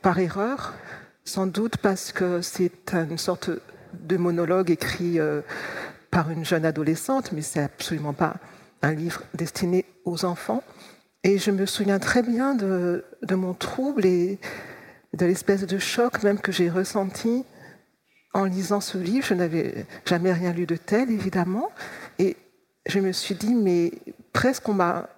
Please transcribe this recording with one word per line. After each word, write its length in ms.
par 160
erreur, 560
sans 200
doute 320
parce 340
que 300
c'est 520
une 260
sorte 320
de 240
monologue 540
écrit, 480
euh, 220
par 220
une 120
jeune 220
adolescente, 680
mais 80
c'est 200
absolument 520
pas 220
un 120
livre 280
destiné 500
aux 220
enfants. 380
Et 140
je 140
me 140
souviens 340
très 240
bien 320
de, 500
de 140
mon 180
trouble 520
et 340
de 120
l'espèce 420
de 100
choc 460
même 160
que 120
j'ai 180
ressenti 760
en 120
lisant 360
ce 160
livre. 280
Je 80
n'avais 520
jamais 260
rien 220
lu 120
de 100
tel, 360
évidemment. 600
Et 180
je 140
me 120
suis 240
dit, 200
mais 360
presque 380
on 40
m'a 440